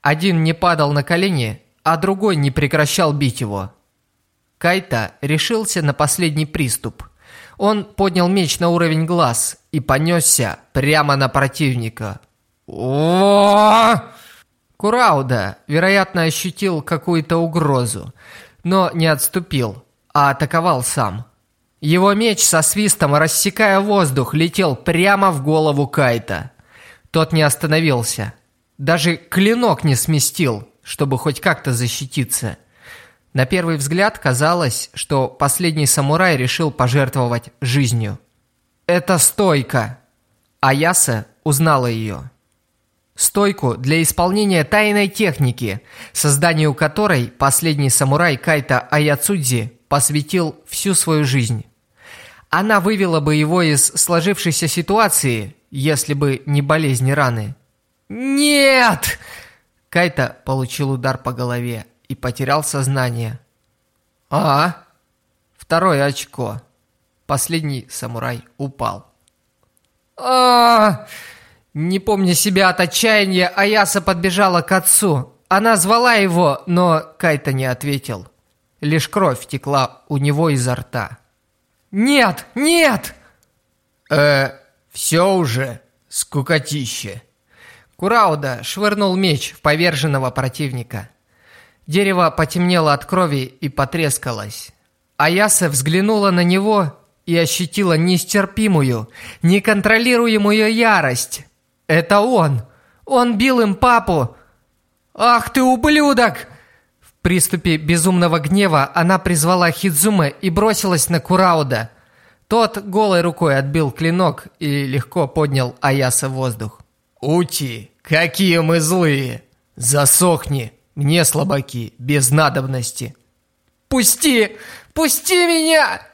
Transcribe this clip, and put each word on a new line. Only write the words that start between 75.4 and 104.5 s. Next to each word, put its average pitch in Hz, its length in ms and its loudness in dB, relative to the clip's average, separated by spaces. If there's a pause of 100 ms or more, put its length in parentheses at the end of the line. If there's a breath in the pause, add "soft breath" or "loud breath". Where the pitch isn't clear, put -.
Она 214 260 4
звала 233 380 2
его, 180 540 2
но 175 360 2 (140)
Кайта 147 360 -2
не 131 120 -4
ответил. 127 600 -6 (540)
Лишь 151 280 0
кровь 180 380 -2
текла 139 600 -4
у 143 100 -4
него 147 320 0
изо 123 260 0
рта. 120 440 -10 (720)
«Нет! 233 540 2 (100)
Нет!» 294 600 0 (920)
«Э, 143 420 2 (400)
всё 180 440 0
уже, 131 460 -4 (280)
скукотище!» 139 1120 -4 (720 soft breath)
Курауда 156 680 0
швырнул 202 520 -2
меч 185 380 -2
в - 80 -20
поверженного 151 720 0
противника. 127 800 -8 (800 soft breath)
Дерево 180 440 2
потемнело 170 640 0
от 139 120 -4
крови 156 380 0 (180)
и 143 80 -4
потрескалось. 127 1000 -6 (460)
Аясе 180 520 2
взглянула 185 640 0
на 175 120 2
него 190 540 0 (280)
и 170 120 0
ощутила 170 600 0
нестерпимую, 175 1120 0 (320 loud breath)
неконтролируемую 214 1300 2
ярость. 190 720 0 (420)
Это 170 340 2
он! 165 420 0 (420 soft breath)
Он 240 320 0
бил 254 220 2
им 208 160 2
папу! 202 600 0 (800 soft breath)